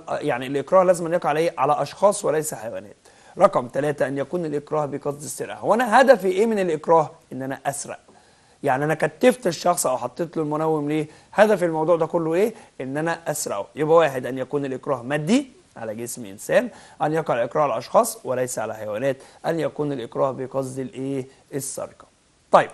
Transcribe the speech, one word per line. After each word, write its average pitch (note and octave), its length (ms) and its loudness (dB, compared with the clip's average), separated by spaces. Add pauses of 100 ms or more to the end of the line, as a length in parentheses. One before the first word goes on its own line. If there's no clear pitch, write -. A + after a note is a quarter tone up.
يعني C3 380 -4
الإكراه C#3 380 2
لازم F3 220 2
أن D#3+ 60 -2
يقع E3+ 160 -2
على D3+ 120 0
إيه؟ E3+ 180 0
على C#3 240 2
أشخاص G3 420 0
وليس D3+ 300 -2
حيوانات. G#2 420 -12 (420)
رقم D3+ 360 4
ثلاثة، C#3+ 320 0
أن C#3 120 -4
يكون E3+ 260 -4
الإكراه D3+ 420 -4
بقصد C#3+ 360 -6
السرقة. A2 360 -10
هو C#3 160 2
أنا A#3 260 4
هدفي A3+ 280 6
إيه F#3+ 180 2
من A3 120 0
الإكراه؟ E3 520 2 (220)
إن C3 100 -10
أنا C3+ 240 -8
أسرق. C3+ 320 -6 (640)
يعني C3+ 220 0
أنا D#3 100 0
كتفت - 520 2
الشخص F3 400 0
أو B2+ 120 0
حطيت D3+ 380 -6
له D#3+ 60 0
المنوم D3+ 460 0
ليه؟ D3+ 200 -2 (240)
هدف G3+ 320 4
الموضوع D#3+ 320 2
ده D#3+ 100 0
كله E3 280 -2
إيه؟ F3+ 200 0 (260)
إن C3+ 160 -6
أنا E3 300 -2
أسرقه. A2 400 -4 (100)
يبقى D#3 200 4
واحد، C3+ 300 4
أن C3 120 -6
يكون C#3 260 -4
الإكراه C3 380 -4
مادي D#3 440 0 (300)
على A2+ 180 -8
جسم A#2+ 300 -10
إنسان، D3+ 440 0 (340)
أن D3+ 100 0
يقع D#3 220 -2
الإكراه B2+ 280 0
على B2 160 0
أشخاص G3+ 460 0
وليس B2+ 340 -4
على A2 160 -6
حيوانات، A2 420 -4 (300)
أن E3 140 -2
يكون C#3+ 320 -4
الإكراه C3+ 380 -2
بقصد C3 480 -6
الإيه؟ C3 480 -6 (280)
السرقة. - 520 -10 (440)
طيب، D#3 240 6